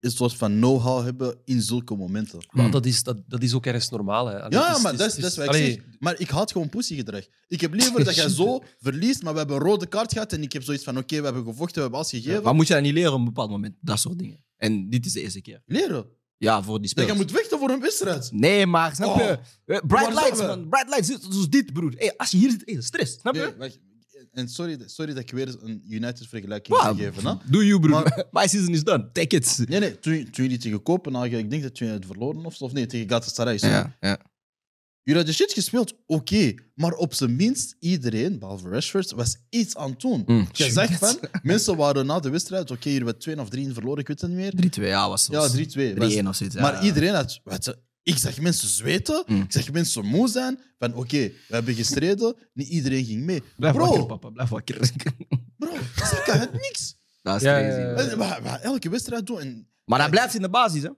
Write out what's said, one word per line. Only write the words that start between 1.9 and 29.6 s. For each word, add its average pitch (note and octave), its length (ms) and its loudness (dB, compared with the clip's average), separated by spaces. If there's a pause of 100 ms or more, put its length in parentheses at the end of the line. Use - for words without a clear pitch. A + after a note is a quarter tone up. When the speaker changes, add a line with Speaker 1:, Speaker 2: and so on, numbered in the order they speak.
Speaker 1:
momenten. G2 420 -6 (120)
Speaker 2:
Maar B2 120 2
Speaker 3:
Hmm. A#2 100 4
Speaker 2:
dat B2+ 140 2
is, B2 160 2
dat, A#2+ 140 -4 (100)
dat B2 160 -4
is B2 120 0
ook B2+ 120 0
ergens A#2+ 240 -2
normaal, A2 360 -2
hè. G2+ 160 -8
Allee, D#3 160 0
Speaker 1:
Ja, D#4 100 4
Speaker 2:
het E4 80 2
is, B3+ 60 2
Speaker 1:
maar F#3+ 100 2
Speaker 2:
het B2 80 -2
Speaker 1:
dat G#3+ 100 2
Speaker 2:
is, - 60 -6
Speaker 1:
is, C#3+ 60 -4
dat F3+ 80 -2
is E3+ 60 -6
wat C#3+ 120 -2
Speaker 2:
allee. C#3+ 240 4
Speaker 1:
ik G#2+ 160 -6
zeg. - 100 -20
Maar E3 220 -2
ik F3+ 100 -4
haat F3+ 220 0
gewoon D#3+ 160 -2
pussygedrag. A#2+ 560 -6 (240)
Ik E3 120 -4
heb D#3+ 140 0
liever A#3+ 300 4
dat E3 100 2
jij D#3+ 220 2
Speaker 2:
<laughs> C#3+ 40 0
Speaker 1:
zo B3 220 2 (160)
verliest, D#3+ 440 0
maar D#3+ 100 -6
we D#3 60 -2
hebben C#3+ 180 -2
een C#3 60 0
rode F3+ 240 2
kaart A3 260 -2
gehad - 200 -4
en D#3 100 -4
ik C3+ 100 -6
heb C#3+ 100 -8
zoiets C#3 220 -4
van, B2+ 140 -4
oké, C3 200 -4
we D3 60 -4
hebben B2+ 200 -2
gevochten, B2 300 -6
we E3 60 -4
hebben C3 180 -4
alles D#3 120 -4
gegeven. C#3+ 320 -2
Speaker 3:
Maar B2+ 120 4
moet D#3 120 8
je E3+ 80 4
dat C#3+ 80 6
niet C#3+ 100 2
leren D#3+ 200 4
op C3+ 60 2
een B2 60 2
bepaald A2+ 260 -2
moment? G#2 300 -6
Dat G#2+ 180 -2
soort F3 200 -4
dingen. - 260 -10 (120)
En G#2+ 340 0
dit A#2+ 160 0
is - 60 -4
de - 100 -6
eerste F#2+ 180 -10
keer. - 260 -20
Speaker 1:
Leren? D#3 400 -2 (300)
Speaker 3:
Ja, G#2+ 260 2
voor G#2+ 180 -2
die - 140 -6
Speaker 1:
Dat - 100 4
je - 80 0
Speaker 3:
spelers. G3+ 60 2
Speaker 1:
moet F#3 220 0
vechten A4 180 -2
voor C4+ 120 2
een C4 100 0
wedstrijd. F#3+ 520 -2
Speaker 3:
Nee, F3+ 340 6
maar E3 280 2
snap C#3 220 0
je? B3 60 6
Speaker 1:
Oh. G#3+ 80 2
Speaker 3:
Eh, C#3 80 0 (480)
bright - 0 -
Speaker 1:
Waar A3+ 280 4
Speaker 3:
lights, C4+ 240 4
Speaker 1:
zijn F#3+ 120 0
we? C3 60 -4
Speaker 3:
man. D#3+ 120 -10
Bright B3+ 200 2
lights, C#4 200 0
zo-, F3+ 220 -6
zoals F#3+ 180 0
dit, F#3 240 4
broer. D3+ 240 -2
Hey, - 200 -2
als - 140 -2
je F#3 60 2
hier A#3+ 140 8
zit, A3 140 0
hey, E3+ 160 -6
stress. - 400 -4
Snap B3+ 140 -2
je? D#4+ 60 -2
Speaker 1:
Nee, D#4 180 -4
wacht. B2+ 200 -12 (520)
En B2 180 -6
sorry, D#3+ 380 -6
sorry D3+ 260 -8
dat C3 100 -6
ik A#2+ 80 -12
weer B2+ 320 -6
een A2 260 -10
United-vergelijking A2 960 -6
Speaker 3:
Wow. - 40 4 (100)
Speaker 1:
gegeven, G2+ 300 -4
hè? D3+ 80 -2 (160)
Speaker 3:
Do G#3 140 6
you, G3+ 160 8
broer. D#3 100 6 (120)
Speaker 1:
Maar D#3 240 2
Speaker 3:
<laughs> - 160 0
My G3 60 4
season F#3 260 0
is D#3 100 2
done. B2 280 2
Take - 240 0
it. B2 320 2